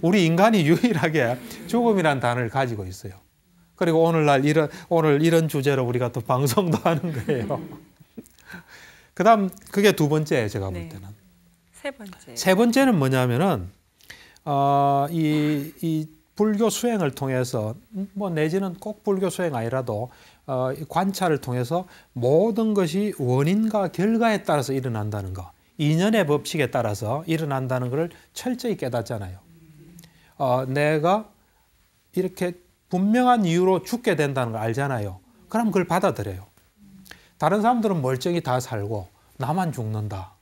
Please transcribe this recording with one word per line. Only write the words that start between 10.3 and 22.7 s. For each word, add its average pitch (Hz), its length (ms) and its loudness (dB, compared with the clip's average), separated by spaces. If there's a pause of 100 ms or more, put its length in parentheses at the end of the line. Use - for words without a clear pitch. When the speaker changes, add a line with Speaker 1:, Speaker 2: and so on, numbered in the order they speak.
Speaker 1:
제가 98 160 -4
볼 95 80 -6
Speaker 2:
네. 85 160 -10
Speaker 1:
때는. 95 180 -18 (640)
Speaker 2:
세 - 200 -12
번째. 190 440 -20
Speaker 1:
세 185 200 2
번째는 240 440 4
뭐냐면은, 127 720 2 (760)
어, 139 680 2
이, 151 680 -2
이 156 280 -2 (260)
불교 214 340 2
수행을 208 420 -2
통해서, 127 640 -4 (380)
뭐 202 160 -6
내지는 170 460 -2
꼭 - 280 -12
불교 196 260 0
수행 165 260 -4
아니라도, 117 540 -4 (380)
어, 131 260 -2
이 147 140 -10
관찰을 185 520 0
통해서 123 460 -4 (280)
모든 196 600 2